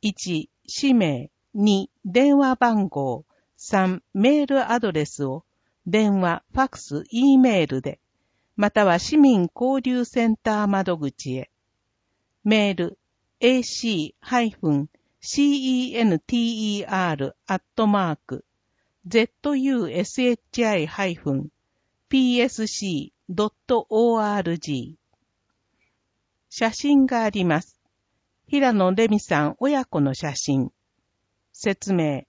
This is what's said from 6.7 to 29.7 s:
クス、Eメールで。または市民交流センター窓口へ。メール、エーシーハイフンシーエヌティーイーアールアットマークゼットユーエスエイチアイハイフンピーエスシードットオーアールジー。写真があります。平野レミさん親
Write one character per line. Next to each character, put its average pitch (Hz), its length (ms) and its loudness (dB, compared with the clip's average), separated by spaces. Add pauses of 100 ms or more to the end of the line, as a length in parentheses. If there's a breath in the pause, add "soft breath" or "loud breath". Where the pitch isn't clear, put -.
ク - 100 -20
ス、 143 300 -8
E 269 280 6
メ 233 240 6
ー 151 60 0
ル 135 120 -4
で。 - 200 -10 (560)
ま 208 160 0
た 214 120 2
は 175 140 4
市 302 200 -2
民 233 360 6
交 262 260 -2
流 247 240 -2
セ 233 220 -2
ン 220 100 0
タ 208 280 -2
ー - 20 0
窓 190 320 -2
口 135 380 -8
へ。 131 160 -12 (920)
メ 208 300 2
ー - 20 -2
ル、 170 240 -6 (400)
エ 254 220 4
ー - 20 -4
シ 196 580 -4
ー - 60 -20
ハ 247 160 0
イ 226 80 -2
フ - 180 -6
ン 147 220 -2 (300)
シ 262 720 0
ー 226 40 -4
エ 233 60 0
ヌ 175 160 2
テ - 160 -4
ィ - 20 2
ー 220 440 -2
イ - 20 -8
ー 185 260 -2
ア - 20 -2
ー 151 40 -4
ル 139 200 -6 (120)
ア 196 80 -2
ッ 185 60 -6 (120)
ト 220 140 0
マ 190 240 0
ー 147 120 -6
ク - 200 -12 (600)
ゼ 214 180 2
ッ 240 80 -2 (120)
ト 294 140 -2
ユ 262 300 0
ー 143 40 -6
エ 175 140 -2
ス - 180 -6
エ 247 100 2
イ 226 60 -2 (140)
チ 240 120 0
ア 214 120 0
イ 160 100 -2
ハ 196 200 -6
イ 170 100 -4
フ 147 160 -4
ン 139 160 -4 (600)
ピ 254 300 2
ー 233 60 4
エ 262 40 0
ス 220 200 -6
シ 170 440 -6
ー - 220 -16
ド 208 140 -2
ッ - 40 -10 (140)
ト 240 240 -2
オ 226 260 2
ー 208 200 -2
ア - 20 -2
ー 196 60 -4
ル 170 160 -4
ジ 139 360 -8
ー。 - 180 -20 (1400)
写 226 220 -2
真 285 320 4
が 240 200 0
あ 214 60 0
り 202 140 -2
ま 165 180 2
す。 - 180 -20 (680)
平 277 260 2
野 190 220 2
レ 226 140 2
ミ 208 100 2
さ 151 260 0
ん 147 140 -4
親 269 260 0